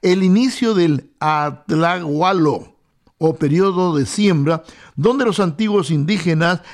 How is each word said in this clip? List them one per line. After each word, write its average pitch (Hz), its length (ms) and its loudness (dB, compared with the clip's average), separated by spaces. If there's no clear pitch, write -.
el 185 200 2
inicio 226 520 2
del 165 380 0
Atlahualo, 156 1500 -2
o 160 180 0
periodo 175 600 0
de 139 100 0
siembra, 165 580 0
donde 240 260 0
los 208 160 0
antiguos 196 520 0
indígenas 165 680 0